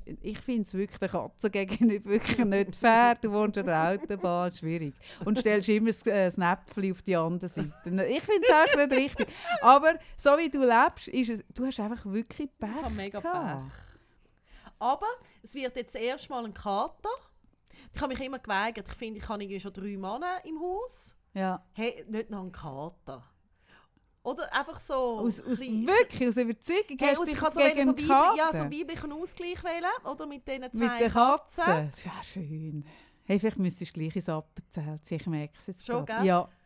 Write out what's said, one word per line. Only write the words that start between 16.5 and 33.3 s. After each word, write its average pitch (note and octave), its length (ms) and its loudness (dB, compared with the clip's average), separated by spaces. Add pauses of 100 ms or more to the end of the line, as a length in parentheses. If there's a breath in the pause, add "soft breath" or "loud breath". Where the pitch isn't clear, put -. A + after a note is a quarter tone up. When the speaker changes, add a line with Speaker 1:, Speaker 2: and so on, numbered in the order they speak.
Speaker 2:
Kater. A3 560 -6 (800 soft breath)
Ich - 100 -8
habe C#4 120 -4
mich B3 100 -8
immer C4 160 -8
geweigert. G#3+ 480 -4
Ich - 60 -14
finde, A3 260 -10
ich - 80 -10
habe G#3 160 -6
irgendwie G3 160 -8
schon F#3+ 140 -10
drei G3 240 -8
Männer C#4 480 -6
im D#4+ 140 -10
Haus. F#4+ 560 -8 (180)
Speaker 1:
Ja. F#3 300 -4 (100)
Speaker 2:
Hey, A3+ 340 -8
nicht A3 220 -8
noch G3+ 120 -10
einen F#3 100 -12
Kater. C#3+ 720 -14 (1000 soft breath)
Oder C4 300 -8
einfach C#4 260 -4
so - 140 -8 (260)
Speaker 1:
Aus, A3 220 -2
aus, A#3+ 180 -4
Speaker 2:
klein- A3+ 260 -4
Speaker 1:
wirklich, F4 440 4
aus A3 80 0
Überzeugung C4+ 600 -2
Speaker 2:
Hey, C#4 120 4
Speaker 1:
hast C#4+ 80 4
du E4+ 40 -2
Speaker 2:
aus, E4+ 60 0
Speaker 1:
dich D4+ 80 -4
Speaker 2:
ich - 60 -6
habe D#4 100 2
so - 80 -2
Speaker 1:
gegen D4 160 6
Speaker 2:
wollen, C#4 100 4
so C4 60 6
Speaker 1:
einen - 180 0 (200)
Speaker 2:
weib-, A4 80 4
ja, D#4 80 4
Speaker 1:
Kater? D#4+ 120 0
Speaker 2:
so D3+ 60 -2 (160)
weiblichen D#4 320 -8
Ausgleich F4 520 -10
wählen, F4 460 -4
oder? D4 180 -10
Mit C#4+ 200 -14
diesen C4+ 140 -6
Speaker 1:
Mit B3+ 140 -10
Speaker 2:
zwei A#3 240 0
Speaker 1:
den A3+ 120 2
Katzen? C4+ 540 2
Speaker 2:
Katzen. D#3 240 2
Speaker 1:
Das - 80 -14
ist - 80 -16
ja F#3 180 -10
schön. D#3 600 -10 (400 soft breath)
Hey, G3 140 2